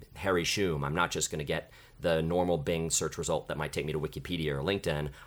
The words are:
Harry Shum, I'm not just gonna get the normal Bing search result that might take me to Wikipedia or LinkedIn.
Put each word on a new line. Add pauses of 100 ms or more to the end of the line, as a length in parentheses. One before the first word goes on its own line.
(160)
Harry
Shum,
I'm
not
just
gonna
get (300)
the
normal
Bing
search
result
that
might
take
me
to
Wikipedia
or
LinkedIn. (180)